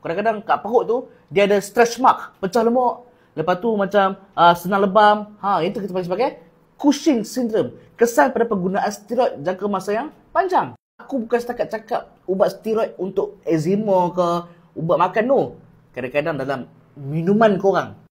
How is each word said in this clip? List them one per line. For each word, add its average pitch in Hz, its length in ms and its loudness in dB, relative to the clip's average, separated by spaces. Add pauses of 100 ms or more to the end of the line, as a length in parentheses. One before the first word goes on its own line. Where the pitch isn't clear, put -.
Kadang-kadang 208 300 -2 (100)
kat 147 140 2
perut 220 260 2
tu, 220 100 0 (360)
dia 196 180 4
ada 202 80 4
stretch 233 400 0
mark, - 400 2
pecah 196 240 0
lemak. 240 460 0 (240)
Lepas 180 320 -2
tu 233 100 0
macam, 196 480 0 (160)
ah, 175 140 8
senang 196 320 0
lebam. 208 580 4
Ha, 185 240 0
itu 202 160 -6
kita 190 80 -8
panggil 180 160 -4
sebagai 208 240 -2 (500)
Cushing 277 480 2
syndrome. 214 480 -2 (160)
Kesan 254 400 2
pada 233 160 0
penggunaan 196 400 -2
steroid 208 560 -4
jangka 190 240 -4
masa 196 240 -4
yang 247 160 -4 (240)
panjang. 320 400 0 (240)
Aku - 240 -8
bukan 233 160 -4
setakat 240 320 -4
cakap - 560 -8
ubat 185 320 0
steroid 220 400 -4
untuk 196 480 -4
eczema 180 720 0
ke, 175 120 0 (520)
ubat 160 160 0
makan, 190 320 0
no. 262 120 2 (520)
Kadang-kadang 143 480 -4
dalam 131 200 -4 (360)
minuman 170 640 2
korang. 160 400 0 (100)